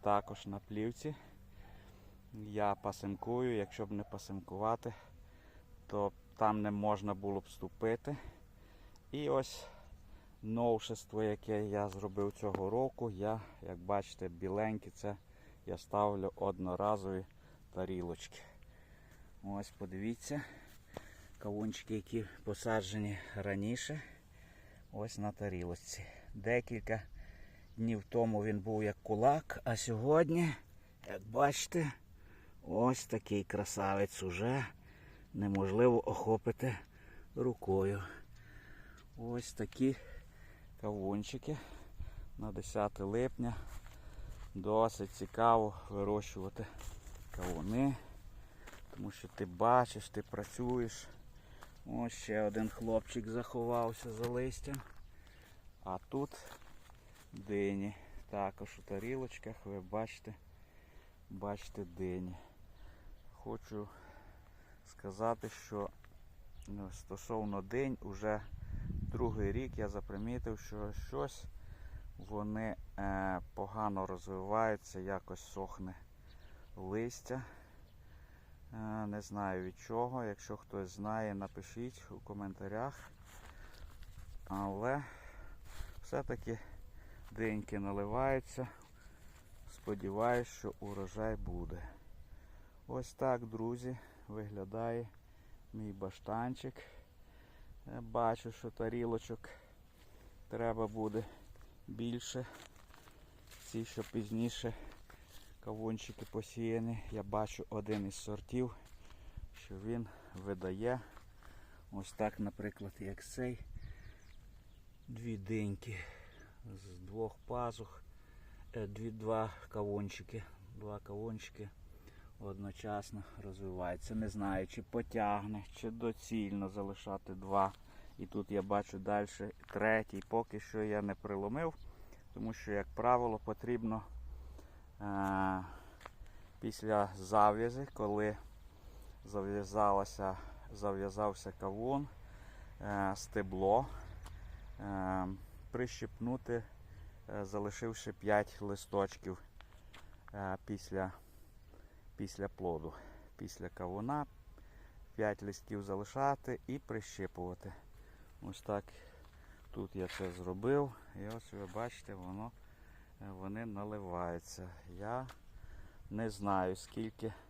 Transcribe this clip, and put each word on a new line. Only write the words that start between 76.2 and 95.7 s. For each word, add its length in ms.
листя. 680
Е, 340
не 140
знаю 420
від 160
чого, 440
якщо 340
хтось 320
знає, 440
напишіть 800
у 80
коментарях. 920
Але 560
все-таки 560
диньки 440
наливаються. 880
Сподіваюсь, 760
що 320
урожай 560
буде. 540
Ось 260
так, 320
друзі, 520
виглядає 800